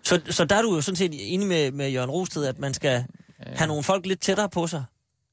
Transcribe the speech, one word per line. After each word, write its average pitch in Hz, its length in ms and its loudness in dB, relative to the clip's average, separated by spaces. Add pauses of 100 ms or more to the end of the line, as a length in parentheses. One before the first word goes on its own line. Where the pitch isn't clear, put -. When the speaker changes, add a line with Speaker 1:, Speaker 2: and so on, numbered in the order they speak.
Speaker 1:
Så, 175 260 4
så 175 160 2
der 196 100 2
er 220 60 6
du 220 140 2
jo 151 60 0
sådan 185 140 -2
set 151 380 -2
enig 196 140 0
med, 151 240 2
med 139 200 -2
Jørgen 127 200 0
Rosted, 165 340 -2
at 131 140 -4
man 139 140 -4
skal 123 300 0 (420)
Speaker 2:
Ja. - 100 -12
Speaker 1:
have 160 120 2
nogle 151 160 -2
folk 190 220 2
lidt 190 160 0
tættere 196 280 2
på 170 180 0
sig? 160 160 -4 (500)